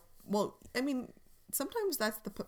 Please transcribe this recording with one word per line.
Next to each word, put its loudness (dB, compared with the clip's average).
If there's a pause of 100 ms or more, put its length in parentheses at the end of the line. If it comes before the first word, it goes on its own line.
(300)
Well, 2 (180)
I 2
mean, 0 (400)
sometimes 0
that's 2
the -8
p-, -6